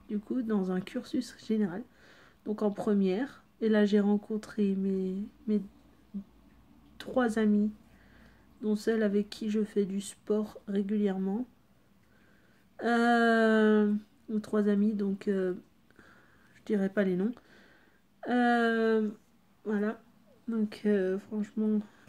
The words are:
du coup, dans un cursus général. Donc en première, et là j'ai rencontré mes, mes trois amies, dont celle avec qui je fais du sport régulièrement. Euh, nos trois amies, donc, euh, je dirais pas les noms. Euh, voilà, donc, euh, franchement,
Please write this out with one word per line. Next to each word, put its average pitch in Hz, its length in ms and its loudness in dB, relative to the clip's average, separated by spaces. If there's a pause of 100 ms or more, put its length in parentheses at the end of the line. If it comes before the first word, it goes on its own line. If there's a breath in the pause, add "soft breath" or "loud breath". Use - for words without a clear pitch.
du 208 120 -4
coup, 240 240 -6
dans 202 280 0
un 185 100 -2
cursus 247 640 -8
général. 208 380 -2 (640 loud breath)
Donc 208 160 -4
en 214 80 2
première, 202 760 0 (160)
et 226 80 0
là 214 200 4
j'ai 208 120 4
rencontré 208 760 0
mes, 190 400 -2 (320)
mes 208 160 0 (1400)
trois 233 400 0
amies, 208 320 2 (920 soft breath)
dont 214 140 0
celle 220 260 0
avec 202 300 0
qui 220 180 -8
je 214 140 0
fais 202 220 0
du 196 140 -6
sport - 680 -6
régulièrement. 202 800 -2 (1400 soft breath)
Euh, 226 1080 4 (380)
nos 220 100 -2
trois 214 300 0
amies, 208 240 2
donc, 196 340 -4
euh, 190 280 -2 (1000 loud breath)
je - 100 -20
dirais 196 240 0
pas 202 140 0
les 185 120 0
noms. 202 180 -2 (920 loud breath)
Euh, 226 800 2 (560)
voilà, 214 340 -2 (480)
donc, 220 380 -4
euh, 190 320 2
franchement, 214 640 -4 (280 loud breath)